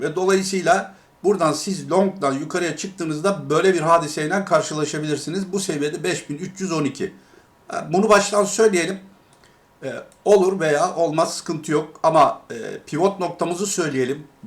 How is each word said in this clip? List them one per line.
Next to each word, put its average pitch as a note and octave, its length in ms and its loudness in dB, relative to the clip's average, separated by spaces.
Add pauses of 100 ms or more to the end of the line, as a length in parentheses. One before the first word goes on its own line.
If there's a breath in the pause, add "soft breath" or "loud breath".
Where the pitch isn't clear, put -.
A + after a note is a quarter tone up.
Ve D3+ 160 -4
dolayısıyla F#3+ 800 0 (300 loud breath)
buradan E3 280 2
siz D3 380 -6
long'dan F#3 420 2
yukarıya D#3+ 440 -4
çıktığınızda D#3 760 -4
böyle F3 240 4
bir E3 60 0
hadiseyle E3 640 0
karşılaşabilirsiniz. D#3 1080 -2
Bu G3 80 -2
seviyede D#3 440 -4
beş F3 260 -4
bin D3 80 -6
üç F#3 220 -12
yüz F3 120 -4
on D#3 120 0
iki. - 200 -4 (680 loud breath)
E, D#3 200 -6
bunu G3+ 160 4
baştan G#3 360 4
söyleyelim. G3 560 2 (800 soft breath)
E, C3 100 -8 (320)
olur F#3+ 360 4
veya D#3 360 2
olmaz, E3 400 0
sıkıntı D#3 360 -6
yok. D3+ 300 -4
Ama, D#3+ 480 4
e, - 40 -8 (320)
pivot F#3 340 0
noktamızı E3+ 460 -4
söyleyelim. D3 600 -4 (200)